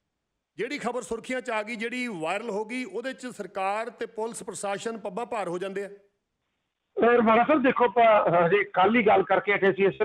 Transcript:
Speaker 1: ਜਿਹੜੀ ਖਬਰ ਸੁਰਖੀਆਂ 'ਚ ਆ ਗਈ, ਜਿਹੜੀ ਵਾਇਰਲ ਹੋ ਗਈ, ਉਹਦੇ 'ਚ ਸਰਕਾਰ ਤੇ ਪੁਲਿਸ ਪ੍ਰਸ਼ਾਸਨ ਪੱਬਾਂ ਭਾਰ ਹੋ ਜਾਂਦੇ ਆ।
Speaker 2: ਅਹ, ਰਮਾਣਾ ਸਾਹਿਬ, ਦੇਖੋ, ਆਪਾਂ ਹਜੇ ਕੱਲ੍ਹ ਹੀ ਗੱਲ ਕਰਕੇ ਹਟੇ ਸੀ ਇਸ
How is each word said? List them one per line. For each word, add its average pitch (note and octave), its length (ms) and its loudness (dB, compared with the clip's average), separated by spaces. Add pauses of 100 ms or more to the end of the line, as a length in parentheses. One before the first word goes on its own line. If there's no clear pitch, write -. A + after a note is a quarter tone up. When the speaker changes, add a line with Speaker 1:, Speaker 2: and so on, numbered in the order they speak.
(560)
Speaker 1:
ਜਿਹੜੀ B3+ 220 -6
ਖਬਰ A#3+ 240 -6
ਸੁਰਖੀਆਂ B3 380 -8
'ਚ B3 100 -10
ਆ G#3+ 120 -4
ਗਈ, A3+ 140 -8
ਜਿਹੜੀ A#3+ 320 -6
ਵਾਇਰਲ G3 420 -6
ਹੋ G#3 140 -4
ਗਈ, B3 200 -8
ਉਹਦੇ A#3+ 280 -8
'ਚ B3+ 140 -14
ਸਰਕਾਰ G3+ 640 -6
ਤੇ A3+ 160 -10
ਪੁਲਿਸ A3 360 -8
ਪ੍ਰਸ਼ਾਸਨ G3+ 560 -8
ਪੱਬਾਂ G#3 280 -8
ਭਾਰ G#3 220 -4
ਹੋ F3 100 -6
ਜਾਂਦੇ G3 260 -6
ਆ। F#3+ 40 -12
Speaker 2:
ਅਹ, - 1160 -10
ਰਮਾਣਾ A#3 400 6
ਸਾਹਿਬ, D4 180 2
ਦੇਖੋ, B3 220 4
ਆਪਾਂ A3 460 4
ਹਜੇ F3 340 4
ਕੱਲ੍ਹ G3+ 340 2
ਹੀ G#3 80 4
ਗੱਲ G3 160 6
ਕਰਕੇ G3 320 0
ਹਟੇ F#3+ 180 2
ਸੀ G3 120 0
ਇਸ F3+ 100 2 (100)